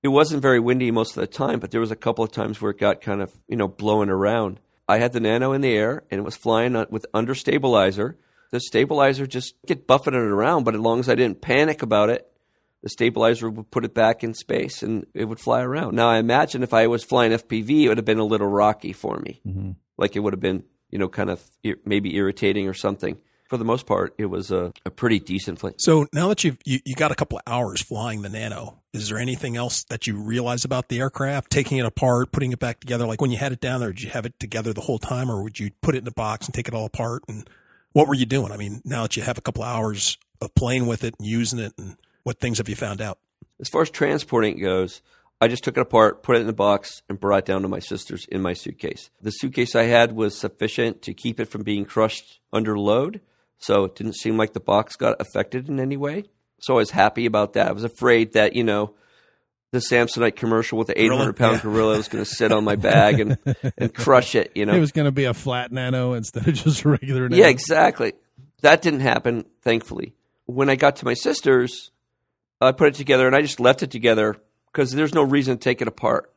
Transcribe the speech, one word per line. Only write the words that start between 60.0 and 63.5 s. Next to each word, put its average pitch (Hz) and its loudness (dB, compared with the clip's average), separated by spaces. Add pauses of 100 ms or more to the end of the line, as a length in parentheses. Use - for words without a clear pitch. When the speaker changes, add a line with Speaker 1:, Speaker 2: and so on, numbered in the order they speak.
Speaker 1:
commercial 113 0
with 101 -2
the - -4
Speaker 3:
Gorilla? 113 4
Speaker 1:
eight 131 0
hundred 135 -2
pound 113 4
Speaker 3:
Yeah. 110 -4
Speaker 1:
gorilla 110 2
was 107 -4
gonna 107 -4
sit 110 0
on 107 4
my 104 2
bag 104 6
and, 110 0 (200)